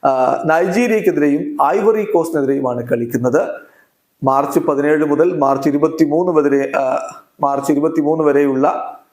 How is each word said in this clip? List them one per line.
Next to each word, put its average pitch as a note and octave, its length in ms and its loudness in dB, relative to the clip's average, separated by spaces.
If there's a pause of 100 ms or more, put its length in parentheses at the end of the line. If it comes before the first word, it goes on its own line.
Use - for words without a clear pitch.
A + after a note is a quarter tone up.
ആ, C3 400 0
നൈജീരിയക്കെതിരെയും F3 1200 0
ഐവറി G#3 380 2
കോസ്റ്റിനെതിരെയുമാണ് C#3 840 -2
കളിക്കുന്നത്. A#2+ 600 0 (760)
മാർച്ച് C#3 360 0
പതിനേഴ് D3+ 460 0
മുതൽ D#3 320 2
മാർച്ച് C#3 320 0
ഇരുപത്തിമൂന്ന് D#3+ 640 2
വരെ, C#3 460 2
ആ, C#3 360 -4 (280)
മാർച്ച് C#3 300 -2
ഇരുപത്തിമൂന്ന് D#3 520 0
വരെയുള്ള C#3+ 720 0 (180)